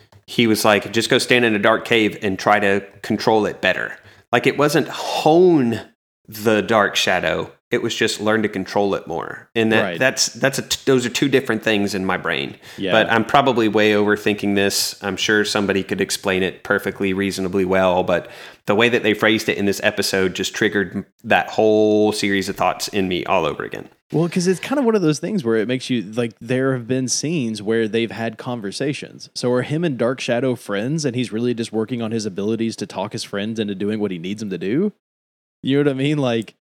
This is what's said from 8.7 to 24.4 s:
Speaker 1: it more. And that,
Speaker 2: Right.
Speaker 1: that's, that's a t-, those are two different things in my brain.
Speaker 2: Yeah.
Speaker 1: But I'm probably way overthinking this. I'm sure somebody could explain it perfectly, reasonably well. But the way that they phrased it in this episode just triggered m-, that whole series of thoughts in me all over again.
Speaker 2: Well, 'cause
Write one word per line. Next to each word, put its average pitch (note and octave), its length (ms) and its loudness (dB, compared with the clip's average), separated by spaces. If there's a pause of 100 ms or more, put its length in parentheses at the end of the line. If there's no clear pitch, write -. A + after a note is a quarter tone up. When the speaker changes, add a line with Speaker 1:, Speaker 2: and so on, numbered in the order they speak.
Speaker 1:
it - 120 -8
more. C#2+ 460 -10
And A2 180 2
that, A2 120 4
Speaker 2:
Right. F2+ 160 -4
Speaker 1:
that's, - 340 0
that's C3+ 240 0
a C3+ 60 -4
t-, - 220 -6
those C3 200 4
are A#2 40 -2
two C#3+ 200 0
different B2 340 0
things G2+ 300 0
in F#2+ 100 -4
my F#2 140 0
brain. D2 380 -4 (240)
Speaker 2:
Yeah. F#2+ 140 -4
Speaker 1:
But A2 180 4
I'm A2+ 120 4
probably B2 440 4
way G#2+ 260 4
overthinking G#2 640 2
this. G2 480 0
I'm G2 140 -4
sure G#2+ 280 2
somebody G2 380 0
could G2 180 -4
explain F#2+ 400 -2
it F2+ 220 -4
perfectly, G2 500 -2
reasonably F#2+ 520 -2
well. F#2 380 2
But F2 260 0 (360)
the G#2 80 0
way A#2 160 4
that A#2 140 2
they G#2+ 100 4
phrased A2 360 2
it - 80 0
in G2+ 80 0
this G2 180 0
episode F#2+ 500 0
just - 220 -6
triggered G2+ 400 -2
m-, G2 100 -8 (180)
that G2 260 2
whole G#2+ 600 4
series G2 380 -2
of F#2+ 60 -8
thoughts - 320 -2
in F#2+ 200 -2
me F2+ 180 -2
all F2 200 2
over C#2 180 -4
again. - 240 -12 (240)
Speaker 2:
Well, D#3+ 180 0
'cause F3 180 -2